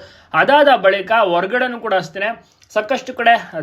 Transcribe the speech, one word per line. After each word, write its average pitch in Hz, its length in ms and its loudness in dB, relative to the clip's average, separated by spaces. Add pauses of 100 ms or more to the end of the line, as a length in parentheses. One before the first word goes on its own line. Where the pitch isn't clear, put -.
(340)
ಅದಾದ 269 340 4 (140)
ಬಳಿಕ 196 300 0
ಹೊರಗಡೆನೂ 226 680 -2
ಕೂಡ 220 140 -4
ಅಷ್ಟೇನೆ 196 600 -6 (180)
ಸಾಕಷ್ಟು 214 400 -4
ಕಡೆ 233 360 0 (120)